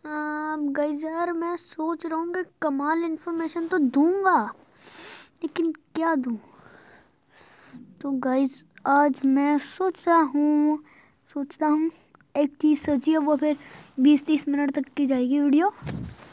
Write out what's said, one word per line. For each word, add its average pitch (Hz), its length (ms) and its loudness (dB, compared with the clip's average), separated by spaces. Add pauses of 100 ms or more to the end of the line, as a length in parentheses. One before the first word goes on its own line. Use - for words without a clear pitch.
आ, 302 480 -6
guys 294 480 -4
यार, 339 280 -4
मैं 339 240 -4
सोच 320 500 -8
रहा 320 120 -4
हूँ 339 160 -6
कि 359 160 -6 (120)
कमाल 302 420 -2
information 330 640 -6
तो 330 100 0
दूँगा, 311 760 2 (880)
लेकिन 320 300 -4
क्या 320 420 -4
दूँ? 247 240 -2 (1600)
तो 277 100 -6
guys, 262 540 0 (220)
आज 285 400 4
मैं 277 320 4
सोच 370 360 -4 (140)
रहा 330 120 6
हूँ, 294 640 2 (500)
सोचता 285 320 -4
हूँ, 311 240 2 (460)
एक 285 200 0
चीज़ 302 240 2
सोची 294 300 0
है, 320 80 4
वो 302 180 2
फिर 302 200 0 (440)
बीस 285 240 6
तीस 302 240 0
मिनट 285 220 0
तक 277 140 -2 (120)
की 285 100 0
जाएगी 262 340 0
video। 294 280 4 (640)